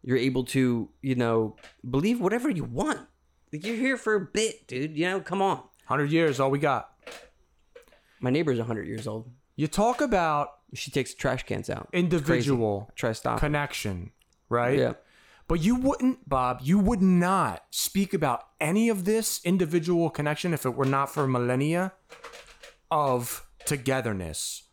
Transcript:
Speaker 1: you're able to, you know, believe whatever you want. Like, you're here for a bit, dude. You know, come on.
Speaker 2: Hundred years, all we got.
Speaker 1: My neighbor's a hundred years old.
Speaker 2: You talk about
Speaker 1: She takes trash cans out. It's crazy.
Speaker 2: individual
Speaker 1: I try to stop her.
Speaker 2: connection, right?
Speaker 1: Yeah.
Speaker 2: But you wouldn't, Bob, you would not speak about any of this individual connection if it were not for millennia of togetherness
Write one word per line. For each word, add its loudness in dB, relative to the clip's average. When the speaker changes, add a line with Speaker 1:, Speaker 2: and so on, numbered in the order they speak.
Speaker 1:
you're 0
able 2
to, 0
you 0
know, 2
believe 2
whatever 0
you -2
want. -2
Like, -10
you're -4
here 0
for 0
a 2
bit, -4
dude. -6
You -2
know, -2
come -4
on. 0
Speaker 2:
Hundred 0
years, 4
all 4
we 0
got. 0
Speaker 1:
My -2
neighbor's 2
a -2
hundred -4
years -8
old. -8
Speaker 2:
You 0
talk 0
about 2
Speaker 1:
She -10
takes -4
trash -2
cans -6
out. -8
It's -
crazy. 0
Speaker 2:
individual 0
Speaker 1:
I -20
try -2
to -2
stop -4
her. 2
Speaker 2:
connection, -4
right? 2
Speaker 1:
Yeah. 2
Speaker 2:
But 0
you 4
wouldn't, 0
Bob, 0
you 4
would 4
not 4
speak -2
about 0
any 2
of -2
this 0
individual 2
connection -2
if -4
it 0
were 0
not 0
for 0
millennia 0
of 0
togetherness -4